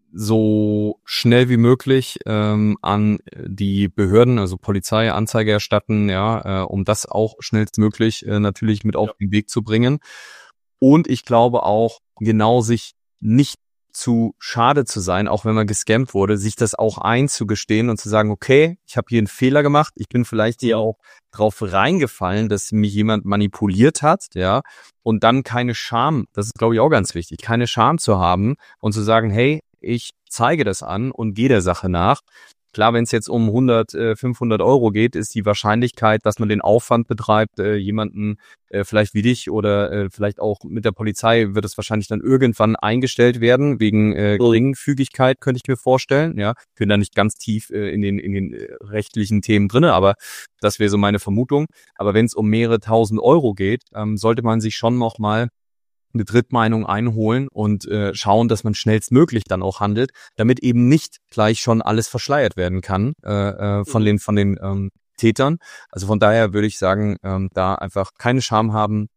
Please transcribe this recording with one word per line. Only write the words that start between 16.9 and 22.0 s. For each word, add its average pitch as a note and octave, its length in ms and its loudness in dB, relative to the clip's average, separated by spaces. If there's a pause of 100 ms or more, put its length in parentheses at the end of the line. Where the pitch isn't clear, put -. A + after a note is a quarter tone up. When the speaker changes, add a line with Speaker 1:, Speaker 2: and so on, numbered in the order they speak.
Speaker 1:
einzugestehen A2 920 0
und A2 100 -4
zu - 100 -14
sagen, G#2+ 220 0
„Okay, D3 460 2 (100)
ich - 100 -18
habe A#2+ 120 -4
hier A#2+ 100 0
einen G#2 80 2
Fehler C3+ 360 2
gemacht, D3 340 2
ich - 100 -10
bin B2 180 0
vielleicht A2+ 360 -2
hier A#2 100 0
Speaker 2:
Ja. A2 60 0
Speaker 1:
auch A2 200 -2 (340)
drauf G#2+ 300 0
reingefallen, G#2+ 880 0